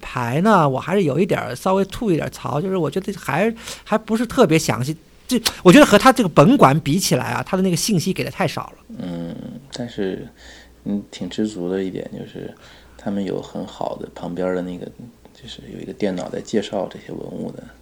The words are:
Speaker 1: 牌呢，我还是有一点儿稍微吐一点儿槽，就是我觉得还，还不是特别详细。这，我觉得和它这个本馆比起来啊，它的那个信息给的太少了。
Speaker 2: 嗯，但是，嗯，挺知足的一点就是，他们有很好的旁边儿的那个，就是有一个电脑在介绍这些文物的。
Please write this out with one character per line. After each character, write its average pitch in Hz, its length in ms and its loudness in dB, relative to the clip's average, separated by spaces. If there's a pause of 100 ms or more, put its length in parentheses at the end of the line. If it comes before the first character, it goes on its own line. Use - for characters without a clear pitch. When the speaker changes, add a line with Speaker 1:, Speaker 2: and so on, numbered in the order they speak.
Speaker 1:
牌 123 400 -2
呢， 190 260 6
我 131 120 0
还 160 160 -4
是 208 80 2
有 143 160 0
一 202 60 2
点 135 140 0
儿 117 160 -6
稍 190 200 0
微 196 100 2
吐 214 240 -6
一 170 60 4
点 143 100 -2
儿 135 60 -4
槽， 127 280 -4
就 190 80 -4
是 190 80 -2
我 160 140 0
觉 165 100 -4
得 196 140 -6
还， 180 400 -2 (300)
还 - 120 -2
不 220 220 -2
是 240 80 0
特 202 220 4
别 160 100 4
详 127 260 0
细。 151 140 -6 (300)
这， 247 120 0 (220)
我 180 100 10
觉 285 80 12
得 302 60 12
和 202 140 6
它 254 120 8
这 247 120 4
个 180 60 2
本 175 280 8
馆 147 220 6
比 143 180 0
起 190 180 0
来 120 100 -2
啊， 120 200 -4
它 - 100 -4
的 185 60 0
那 190 80 2
个 175 60 0
信 190 240 0
息 185 120 -2
给 143 120 -4
的 - 80 -6
太 165 160 -2
少 - 280 -6
了。 - 220 -20
Speaker 2:
嗯， - 380 -8 (380)
但 120 140 -8
是， 95 400 -6 (580)
嗯， 101 260 -4
挺 92 180 -10
知 107 180 -2
足 90 220 -6
的 95 140 -2
一 92 80 -4
点 98 200 -10
就 98 140 -12
是， 95 260 -14 (460)
他 - 140 -8
们 101 120 -4
有 92 160 -4
很 - 260 -10
好 - 360 -8
的 - 140 -12
旁 - 180 -10
边 90 140 -4
儿 92 80 -2
的 90 80 -4
那 90 140 -8
个， - 80 -12 (480)
就 - 140 -20
是 - 140 -16 (100)
有 98 80 -12
一 82 60 -12
个 - 80 -12
电 98 220 -2
脑 87 140 -6
在 - 120 -8
介 - 180 -2
绍 95 320 -4
这 - 80 -16
些 - 140 -14
文 - 60 -10
物 - 320 -10
的。 - 120 -16 (180)